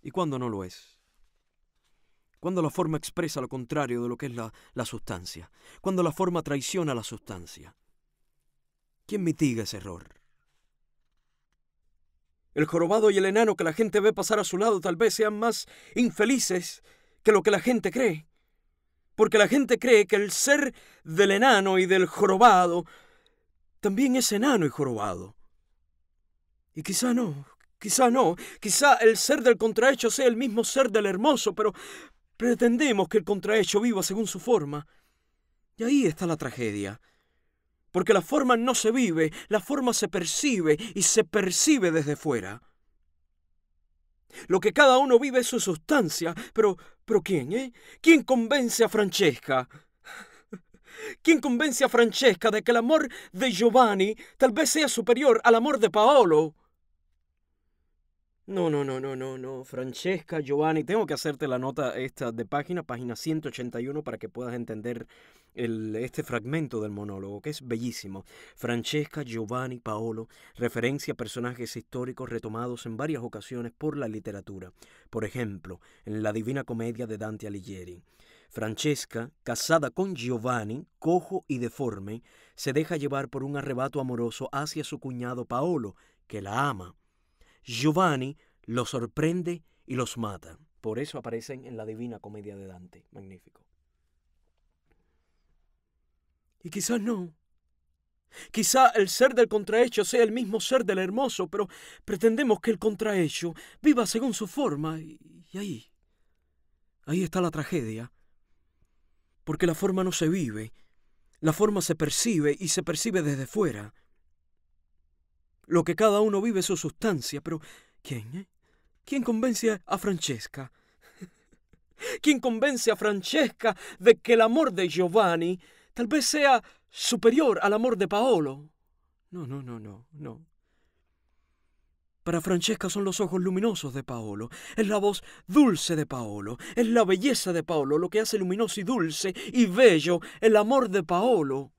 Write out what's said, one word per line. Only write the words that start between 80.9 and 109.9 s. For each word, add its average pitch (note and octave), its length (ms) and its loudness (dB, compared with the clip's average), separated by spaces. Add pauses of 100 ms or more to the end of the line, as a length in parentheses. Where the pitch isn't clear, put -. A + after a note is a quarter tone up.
cojo F3+ 500 0
y C3 100 -4
deforme, A2+ 640 -6 (320)
se - 180 -6
deja D#3 240 -2
llevar C#3 320 -4
por C3 160 -8
un C#3+ 140 -6
arrebato C3+ 420 -4
amoroso B2 520 -4
hacia D3 320 -6
su C#3+ 140 -12
cuñado B2 460 -8
Paolo, B2+ 520 -4 (300)
que G#2+ 140 -10
la G#2+ 300 -4
ama. F2+ 260 -12 (640)
Giovanni C#3 760 0 (240)
los A#2+ 260 -4
sorprende D#3+ 720 -4 (220)
y B2+ 120 -8
los B2 200 -6
mata. G2+ 420 -10 (220)
Por A2 180 -6
eso D3 200 -8
aparecen A#2 480 -10
en B2 100 -14
La A2 80 -10
Divina A2 340 -10
Comedia G#2 380 -16
de G2 100 -16
Dante. F2+ 440 -20
Magnífico. F#2+ 520 -20 (3000)
Y E3+ 80 -12
quizás A3 280 -4
no. G3 360 -6 (1160)
Quizá B3+ 380 4
el G3 220 0
ser C4 240 4
del A3+ 140 4
contrahecho G#3+ 580 0
sea B3 160 2
el A3 100 2
mismo A3 280 -4
ser C4 260 0
del F#3+ 100 0
hermoso, F#3+ 520 -2
pero G3+ 200 -4 (380)
pretendemos A3+ 540 2
que - 100 -2
el A3 80 0
contrahecho G3 760 -2 (300)
viva B3 240 4
según A#3 260 -2
su G#3 140 -6
forma, D#3+ 520 -4
y, D#3+ 200 -16 (340)
y F#3 60 -12
ahí, F3 340 -12 (1120)
ahí E3 180 -4
está F3+ 200 -4
la F3 80 -2
tragedia. A#2+ 600 -6 (1300)
Porque D#3 220 -2
la E3+ 80 2
forma F#3+ 300 0